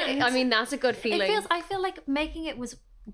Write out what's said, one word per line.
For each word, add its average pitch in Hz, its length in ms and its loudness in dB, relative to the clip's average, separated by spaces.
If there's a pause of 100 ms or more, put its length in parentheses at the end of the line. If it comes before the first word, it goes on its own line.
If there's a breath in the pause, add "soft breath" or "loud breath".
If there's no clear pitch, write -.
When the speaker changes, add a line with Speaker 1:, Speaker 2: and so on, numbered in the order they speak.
Speaker 1:
And 269 160 2
Speaker 2:
I 240 60 4
mean, 254 200 2
that's 226 220 2
a 277 60 -4
good 240 180 2
feeling. 214 280 0
Speaker 3:
It 190 40 2
feels, 415 240 2
I 349 80 2
feel 381 220 -4
like 370 260 -4
making 311 380 -2
it 277 120 -6
was 247 200 -10 (360)